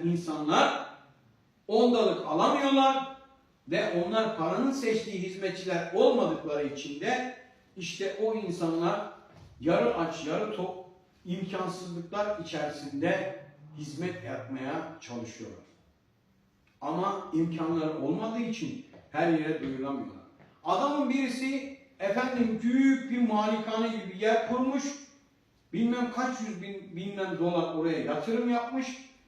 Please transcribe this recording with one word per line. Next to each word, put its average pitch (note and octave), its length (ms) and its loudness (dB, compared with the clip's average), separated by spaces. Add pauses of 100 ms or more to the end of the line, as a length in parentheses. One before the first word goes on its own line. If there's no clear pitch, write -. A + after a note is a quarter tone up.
insanlar D#3+ 840 2 (760)
ondalık A3+ 600 4
alamıyorlar C4+ 920 4 (500)
ve F3 360 0
onlar A3 340 0
paranın G3 340 0
seçtiği A3 520 0
hizmetçiler F3+ 680 -4
olmadıkları E3 760 4
için C#3+ 340 -10
de B3+ 360 -2 (400)
işte F#3 460 -6
o A3 120 0
insanlar E3+ 760 -2 (480)
yarı E3 360 4
aç, D#3 280 -4
yarı F#3+ 300 -2
tok F#3 300 -6 (400)
imkansızlıklar F3+ 1120 -4
içerisinde D3 1040 -2 (340)
hizmet D3+ 460 -8
yapmaya C3+ 800 -6
çalışıyorlar. A2 600 -12 (1160)
Ama F3+ 520 -2
imkanları D#3+ 680 0
olmadığı A3 440 -2
için - 420 -6 (260)
her E3 200 2
yere D#3 300 0
duyuramıyorlar. C3+ 640 -6 (400)
Adamın C#4 460 2
birisi C4+ 680 0 (220)
efendim A#3 640 2
büyük C4 480 4
bir B3 100 2
malikane A3 680 2
gibi F#3+ 260 -4
bir F#3+ 60 -10
yer A3+ 280 4
kurmuş, C4 560 0 (720)
bilmem A#3+ 420 2
kaç B3+ 260 -2
yüz G#3 200 -8
bin, G3 340 -10
bilmem F#3+ 440 -4
dolar F3 360 2
oraya D#3+ 240 2
yatırım A#3 500 0
yapmış, A#3+ 380 0 (400)